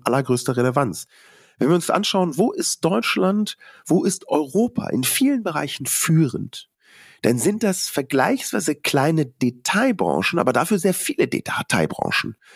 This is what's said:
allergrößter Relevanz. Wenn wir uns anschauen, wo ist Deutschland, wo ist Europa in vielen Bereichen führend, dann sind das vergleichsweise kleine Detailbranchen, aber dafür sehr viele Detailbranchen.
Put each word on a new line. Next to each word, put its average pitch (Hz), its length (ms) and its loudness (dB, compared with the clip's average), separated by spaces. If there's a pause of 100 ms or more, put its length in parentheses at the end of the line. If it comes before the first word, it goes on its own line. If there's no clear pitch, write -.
allergrößter 127 520 0
Relevanz. 123 500 0 (520)
Wenn 123 100 2
wir 170 60 4
uns 170 140 0
anschauen, 180 480 0
wo 214 160 2
ist - 320 -6
Deutschland, 202 720 0 (300)
wo 175 180 2
ist - 240 -4
Europa 185 640 0
in 127 120 0
vielen 262 400 2
Bereichen 151 440 -4
führend, - 840 0 (540)
dann 120 160 4
sind 208 240 0
das 196 260 0
vergleichsweise 151 840 0
kleine 151 500 2
Detailbranchen, 127 1120 0
aber 123 140 2
dafür 170 260 2
sehr 185 140 0
viele - 340 -2
Detailbranchen. - 1080 -2 (200)